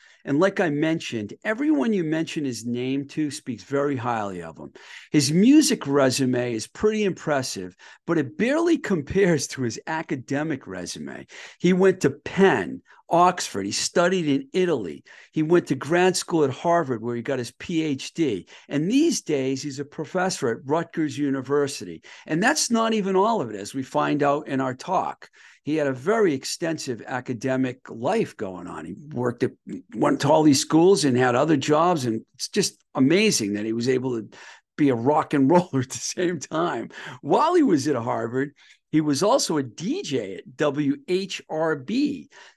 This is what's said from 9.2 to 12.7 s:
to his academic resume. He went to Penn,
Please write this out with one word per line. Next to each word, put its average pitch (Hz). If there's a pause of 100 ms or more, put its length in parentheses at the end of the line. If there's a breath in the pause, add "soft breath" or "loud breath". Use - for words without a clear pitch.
to -
his 117
academic 147
resume. 76 (320 loud breath)
He 180
went 185
to -
Penn, 120 (260 soft breath)